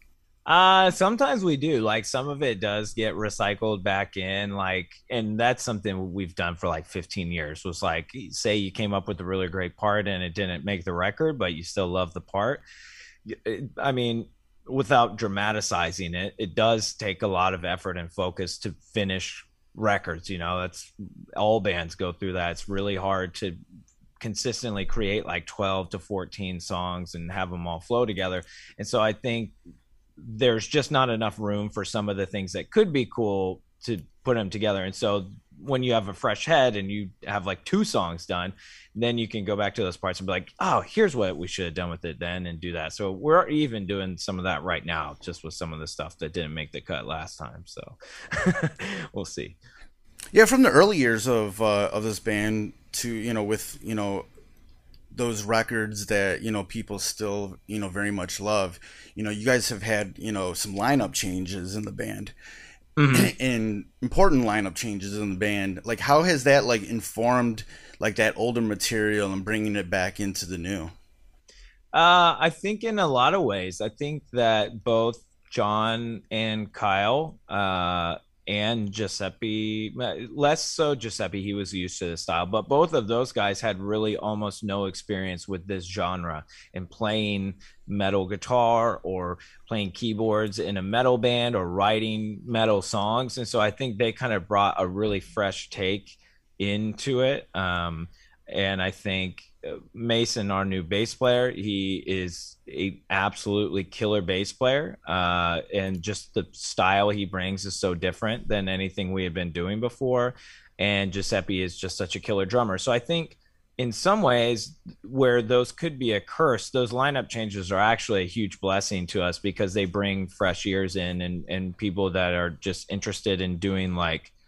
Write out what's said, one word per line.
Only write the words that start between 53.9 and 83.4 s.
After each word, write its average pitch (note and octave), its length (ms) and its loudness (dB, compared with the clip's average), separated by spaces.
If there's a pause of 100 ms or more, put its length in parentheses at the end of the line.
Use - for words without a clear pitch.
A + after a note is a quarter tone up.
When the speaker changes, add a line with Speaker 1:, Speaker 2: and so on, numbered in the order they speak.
Speaker 2:
know, G2+ 320 -2 (880)
those A#2 300 -2
records A2 640 -2
that, G2 360 2
you A2 80 -4
know, G2+ 140 -2
people G#2 340 -8
still, G2+ 680 -4
you G#2+ 120 -6
know, G2+ 100 -4
very G2+ 220 -2
much F#2 300 -4
love, G2 400 0 (340)
you G#2+ 80 -6
know, G#2+ 80 -2
you G#2+ 140 -6
guys B2+ 240 4
have G2+ 140 -4
had, G#2 340 -2
you A2 160 -6
know, G2 220 -2
some G2 200 -4
lineup G#2+ 380 2
changes F#2 640 -4
in G#2+ 80 -4
the G2+ 80 -8
band. G#2 400 -8 (640)
Speaker 1:
Mm-hmm. D3 420 6
Speaker 2:
<clears throat> - 20 -8
And A2 460 0 (140)
important C#3+ 440 6
lineup G#2 300 2
changes G2+ 440 -6
in G#2 120 -2
the F#2+ 60 -4
band. G2 480 0
Like, A2+ 160 -2
how D3 220 6
has D#3+ 220 2
that, C#3 200 8
like, A#2 240 2
informed, A#2 760 0 (340)
like, G#2+ 180 0
that A2 200 4
older A#2 240 0
material G#2+ 720 2
and F#2+ 120 -4
bringing G#2+ 320 0
it F2+ 140 -2
back F#2+ 300 0
into G2 260 -4
the F2+ 120 -6
new? F2 260 -6 (1080)
Speaker 1:
Uh, E3+ 460 8
I D#3+ 120 4
think G#3 340 -4
in A3 140 0
a F#3 80 4
lot C3+ 280 6
of G3 80 2
ways. F#2+ 380 0
I A2 100 -2
think C#3+ 320 -6 (100)
that A2+ 500 2
both A#2 360 2 (320)
John A2+ 800 0
and A2 420 -4
Kyle, G#2+ 640 0 (100)
uh, F2+ 680 0 (320)
and G#2 420 -2
Giuseppe, G#2+ 1040 -4
less B2 720 0
so D3 320 0
Giuseppe, G2+ 460 -4
he G2+ 120 -4
was G2+ 180 -4
used F2+ 280 -6
to F#2 60 -2
the E2+ 100 -4
style, E2+ 280 0
but G2+ 240 -2
both D#3+ 240 4
of B2 140 2
those A#2+ 240 0
guys G2+ 300 0